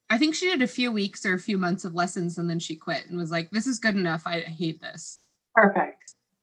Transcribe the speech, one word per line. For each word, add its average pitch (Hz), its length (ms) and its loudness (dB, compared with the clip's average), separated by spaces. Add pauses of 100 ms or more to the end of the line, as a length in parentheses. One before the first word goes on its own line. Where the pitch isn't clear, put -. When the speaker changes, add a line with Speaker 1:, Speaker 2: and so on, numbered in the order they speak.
Speaker 1:
I 220 80 2
think 311 180 4
she 359 120 0
did 359 140 2
a 247 60 4
few 247 240 0
weeks 202 340 -2
or 196 100 2
a 185 40 0
few 202 180 -2
months 180 280 0
of 170 100 -8
lessons, 175 420 -2
and 170 120 0
then 165 100 0
she 165 160 -8
quit 165 320 -6
and 175 100 -8
was 170 140 -4
like, 165 180 -2
"This 220 180 -2
is 240 120 -2
good 214 160 0
enough. 170 300 0
I 170 160 -4
hate 160 400 -4
this." - 380 -14 (340)
Speaker 2:
Perfect. 202 640 4 (280)